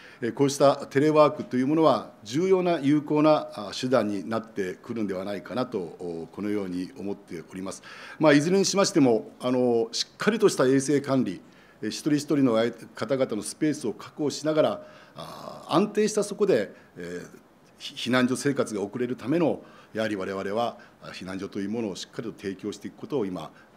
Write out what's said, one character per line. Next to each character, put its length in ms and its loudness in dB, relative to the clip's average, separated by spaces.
え 80 -4
ー、 60 -4
こ 100 2
う 60 2
し 80 -6
た 280 4
テ 140 0
レ 100 4
ワ 180 8
ー 40 -2
ク 120 -6
と 120 -4
い 60 2
う 40 2
も 100 2
の 60 4
は 280 4
重 260 -2
要 140 4
な 180 2
有 220 2
効 200 2
な、 320 4
あ、 240 -10
手 100 -4
段 180 4
に 220 -6
な 120 -2
っ 60 -12
て 280 -6
く 200 -12
る 80 -4
ん 40 -2
で 80 -4
は 100 -6
な 100 -6
い 80 -8
か 120 -10
な 100 -2
と、 140 -6
お、 520 -8
こ 120 -10
の 80 -2
よ 140 -2
う 40 -8
に 300 -6
思 160 -6
っ 20 -18
て 340 -14
お 40 -16
り 80 -10
ま 100 -8
す。 100 -14
ま 100 6
あ、 60 10
い 60 8
ず 100 0
れ 80 4
に 60 4
し 120 -2
ま 80 4
し 60 -2
て 100 4
も、 300 4
あ 100 -2
の、 420 2
し 200 -6
っ 60 -20
か 120 0
り 80 2
と 100 6
し 80 -2
た 100 4
衛 140 4
生 200 2
管 240 0
理、 160 -8
え 60 -6
ー、 20 -4
一 120 -8
人 140 0
一 100 2
人 140 0
の 180 4
あ 100 4
い-、 60 -2
方 220 -2
々 200 0
の 60 -4
ス 120 -10
ペ 160 0
ー 40 0
ス 140 -6
を 40 -4
確 300 -10
保 60 0
し 160 -6
な 100 0
が 80 4
ら、 240 0
あ、 560 -14
安 220 2
定 160 2
し 40 -6
た 120 0
そ 100 -10
こ 120 0
で、 280 2
え 280 -12
ー、 40 -18
ひ-、 320 -8
避 20 0
難 160 4
所 60 0
生 200 0
活 200 -2
が 80 -2
送 160 -6
れ 80 -4
る 80 -4
た 140 -12
め 100 0
の、 240 0
や 80 -4
は 60 -2
り 80 -4
我 140 -6
々 220 -6
は、 240 -2
あ、 60 -16
避 160 -14
難 160 -8
所 80 -8
と 120 -10
い 60 -4
う 40 -6
も 120 -4
の 80 -4
を 60 -10
し 120 -12
っ 60 -20
か 80 -12
り 80 -10
と 80 -14
提 160 -8
供 180 -10
し 60 -12
て 100 -12
い 20 -18
く 60 -20
こ 100 -16
と 120 -4
を 80 -2
今、 240 -10